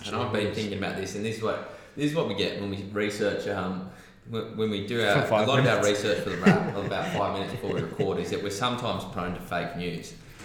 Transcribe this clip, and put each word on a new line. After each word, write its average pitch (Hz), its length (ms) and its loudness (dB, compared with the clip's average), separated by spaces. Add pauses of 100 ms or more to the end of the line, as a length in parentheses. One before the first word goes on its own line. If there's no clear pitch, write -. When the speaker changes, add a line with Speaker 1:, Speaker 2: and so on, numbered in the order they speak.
Speaker 1:
And 104 100 -6
I've 113 160 -2
been 104 160 2
Speaker 2:
jeez. 92 60 -4
Speaker 1:
thinking 101 240 -2
about 95 180 -4
this, 95 200 -4
and 104 80 -2
this 110 140 -2
is 110 40 -8
what, 101 340 -2 (200)
this 147 140 2
is 151 60 -4
what 147 120 2
we 104 60 -4
get 95 260 0
when 101 100 -2
we 98 60 -4 (160)
research, 104 560 0
um, 92 420 -2 (400)
when, 110 260 -6
when 107 140 2
we 101 160 -2
do 117 180 0
our, 101 180 6
Speaker 3:
For - 60 0
five 107 200 6
Speaker 1:
a - 20 4
lot 135 100 6
of 120 60 8
our 104 160 4
Speaker 3:
minutes. 104 220 4
Speaker 1:
research 104 200 2
for 98 60 -2
the 90 80 -2
wrap, - 380 6
about 95 360 -2
five 98 220 0
minutes 95 180 -4
before 101 220 -4
we 90 60 -2
record, 87 380 -2
is 87 120 -4
that 92 120 -2
we're 101 80 -4
sometimes 117 540 -2
prone 90 300 -4
to 85 60 -8
fake 85 360 -4
news. 85 380 -6 (300)